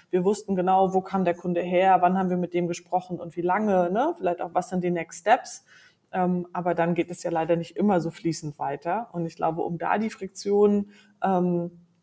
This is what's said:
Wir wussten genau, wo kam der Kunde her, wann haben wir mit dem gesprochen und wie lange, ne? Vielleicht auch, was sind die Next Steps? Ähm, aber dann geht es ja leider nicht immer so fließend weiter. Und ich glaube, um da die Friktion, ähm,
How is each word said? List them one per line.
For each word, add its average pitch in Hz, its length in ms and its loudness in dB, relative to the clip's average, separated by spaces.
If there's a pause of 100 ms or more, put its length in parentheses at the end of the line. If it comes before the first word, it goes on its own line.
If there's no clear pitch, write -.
Wir 180 160 2
wussten 196 320 -2
genau, 185 360 4
wo 190 60 4
kam 190 240 -2
der 170 120 2
Kunde 175 260 -2
her, 180 400 4
wann 180 160 4
haben 185 120 0
wir 180 80 0
mit 175 160 -4
dem 175 140 0
gesprochen 175 540 -6
und 160 160 -14
wie 175 40 -6
lange, 185 480 2
ne? 262 280 0
Vielleicht 175 240 -2
auch, 175 120 -8
was 180 140 0
sind 180 160 -2
die 175 80 0
Next 170 300 -6
Steps? - 420 0 (480)
Ähm, 180 400 0
aber 175 240 -2
dann 170 180 2
geht 165 160 -2
es 175 140 -10
ja 175 80 -4
leider 165 240 0
nicht 165 220 -6
immer 202 240 2
so 160 100 -4
fließend 156 480 -6
weiter. 170 540 -4
Und 170 120 -4
ich 165 120 -10
glaube, 160 240 -2
um 170 160 -4
da 170 200 0
die 220 120 -2
Friktion, 202 800 0 (320)
ähm, 180 560 0 (240)